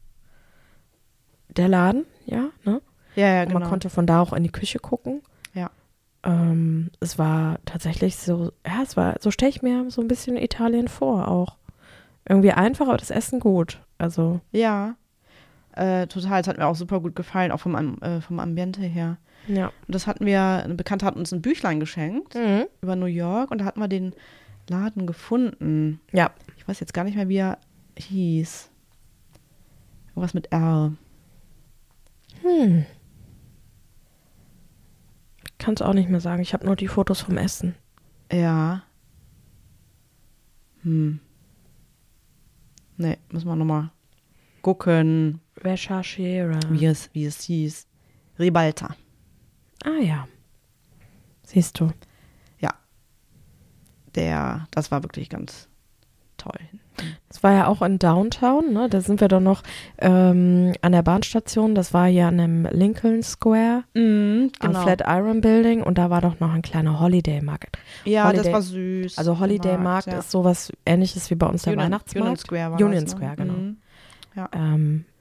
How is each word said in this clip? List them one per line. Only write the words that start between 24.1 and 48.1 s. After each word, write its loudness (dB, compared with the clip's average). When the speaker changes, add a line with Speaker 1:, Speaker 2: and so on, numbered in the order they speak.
Speaker 2:
Laden -4
gefunden. -2
Speaker 1:
Ja. 2
Speaker 2:
Ich -20
weiß -10
jetzt -12
gar -4
nicht -4
mehr, -2
wie 0
er -2
hieß. -4
Irgendwas -6
mit -6
R. 2
Speaker 1:
Hm. 4
Kann's -4
auch 2
nicht 2
mehr 2
sagen. -2
Ich -8
hab -4
nur 0
die -4
Fotos 0
vom -4
Essen. -4
Speaker 2:
Ja. 0
Hm. -2
Nee, -2
müssen -8
wir -4
nochmal -2
gucken. 2
Speaker 1:
Recherchieren. -4
Speaker 2:
Wie 4
es, 0
wie -4
es -8
hieß. -4